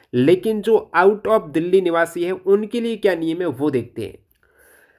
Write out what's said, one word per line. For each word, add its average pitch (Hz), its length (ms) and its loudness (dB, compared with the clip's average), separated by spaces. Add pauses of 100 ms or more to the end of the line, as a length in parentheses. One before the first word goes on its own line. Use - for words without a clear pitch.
(140)
लेकिन 180 480 2
जो 214 340 0
out 202 360 2
of 214 180 0
दिल्ली 175 300 2
निवासी 170 440 -2
हैं 180 80 -4
उनके 208 480 0
लिए 226 160 -4
क्या 196 180 0
नियम 165 260 -4
है 180 60 -2
वो 143 240 -2
देखते 117 320 -6
हैं। 95 160 -12 (800)